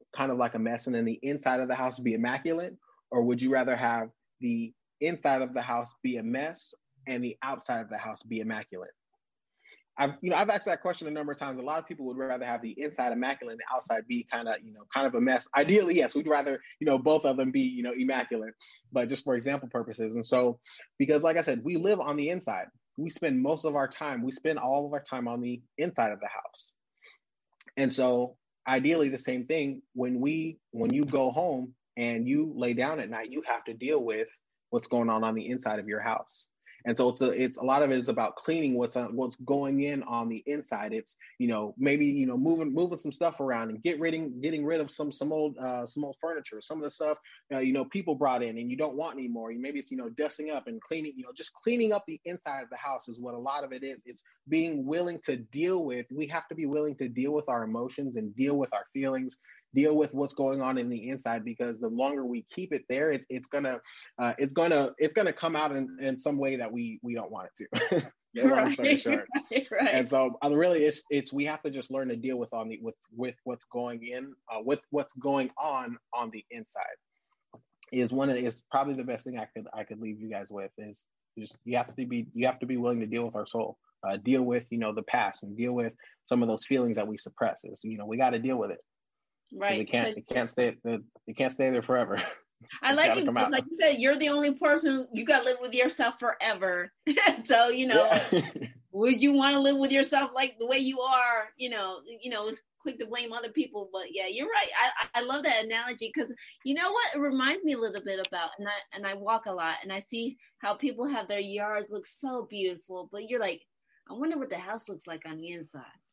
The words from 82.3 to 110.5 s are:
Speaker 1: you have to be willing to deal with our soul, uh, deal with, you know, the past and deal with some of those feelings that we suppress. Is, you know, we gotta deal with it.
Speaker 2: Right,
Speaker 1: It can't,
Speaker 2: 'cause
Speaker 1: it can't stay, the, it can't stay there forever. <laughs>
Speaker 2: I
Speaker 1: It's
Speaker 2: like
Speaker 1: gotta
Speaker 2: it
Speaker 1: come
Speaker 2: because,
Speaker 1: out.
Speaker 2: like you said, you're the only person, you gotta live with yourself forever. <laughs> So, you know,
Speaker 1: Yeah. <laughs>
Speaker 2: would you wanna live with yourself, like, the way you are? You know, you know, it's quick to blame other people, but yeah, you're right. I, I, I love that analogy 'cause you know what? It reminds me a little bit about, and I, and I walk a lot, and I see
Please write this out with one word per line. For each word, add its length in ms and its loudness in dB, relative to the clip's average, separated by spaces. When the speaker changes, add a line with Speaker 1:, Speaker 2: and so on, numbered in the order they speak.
Speaker 1:
you 140 2
have 120 0
to 60 -6
be 120 -2
willing 220 0
to 80 -2
deal 180 -2
with 100 -6
our 120 -6
soul, 300 -4
uh, 100 0
deal 260 4
with, 280 0
you 60 -2
know, 160 0
the 100 -6
past 400 0
and 140 -12
deal 160 -2
with 200 -2
some 180 4
of 60 2
those 160 -2
feelings 320 2
that 100 0
we 100 -8
suppress. 460 -4
Is, 200 -16
you 140 -8
know, 80 -10
we 120 -4
gotta 220 4
deal 180 0
with 140 -2
it. 80 -10
Speaker 2:
Right, 300 0
Speaker 1:
It 100 -4
can't, 180 2
Speaker 2:
'cause 80 -4
Speaker 1:
it 100 -14
can't 220 0
stay, 340 0
the, 200 -4
it 100 -12
can't 160 0
stay 180 2
there 100 2
forever. 360 2
<laughs> 640 -10
Speaker 2:
I 100 4
Speaker 1:
It's 40 2
Speaker 2:
like 100 6
Speaker 1:
gotta 140 4
Speaker 2:
it 40 0
Speaker 1:
come 120 0
Speaker 2:
because, 80 4
Speaker 1:
out. 60 2
Speaker 2:
like 200 2
you 60 -8
said, 220 6
you're 180 6
the 120 2
only 240 4
person, 600 4
you 120 -4
gotta 200 6
live 160 2
with 120 -6
yourself 460 2
forever. 720 0
<laughs> 380 4
So, 240 8
you 180 2
know, 180 8
Speaker 1:
Yeah. 260 4
<laughs> 600 -2
Speaker 2:
would 300 4
you 120 8
wanna 260 6
live 180 6
with 140 4
yourself, 440 4
like, 240 0
the 80 -2
way 100 4
you 240 0
are? 560 4
You 120 -4
know, 360 -4
you 240 -12
know, 180 -2
it's 140 -6
quick 200 -6
to 80 -8
blame 260 -6
other 180 -6
people, 400 -2
but 220 -6
yeah, 140 -4
you're 220 -4
right. 280 2
I, 140 4
I, 40 0
I 40 2
love 200 -2
that 220 4
analogy 460 -4
'cause 220 -4
you 120 0
know 160 2
what? 240 0
It 40 0
reminds 440 2
me 100 2
a 60 0
little 240 -4
bit 240 -4
about, 320 -4
and 80 -8
I, 60 -2
and 140 -8
I 80 -2
walk 320 0
a 40 -2
lot, 320 -2
and 100 -8
I 80 -6
see 360 -6